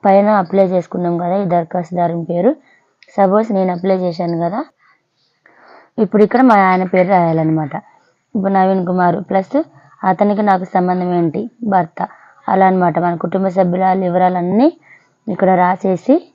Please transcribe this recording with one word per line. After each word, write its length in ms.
పైన 240
అప్లై 220
చేసుకున్నాం 480
కదా 200
ఈ 100
దరఖాస్తుదారుని 760
పేరు. 200
సపోజ్ 400
నేను 200
అప్లై 280
చేశాను 400
కదా, 160
ఇప్పుడు 220
ఇక్కడ 140
మా 60
ఆయన 240
పేరు 220
రాయాలన్నమాట. 600
ఇప్పుడు 220
నవీన్ 300
కుమార్ 320
ప్లస్ 280
అతనికి 400
నాకు 240
సంబంధం 440
ఏంటి, 240
భర్త, 280
అలా 220
అన్నమాట. 280
మన 160
కుటుంబ 320
సభ్యుల 360
వివరాలన్నీ 600
ఇక్కడ 240
రాసేసి 520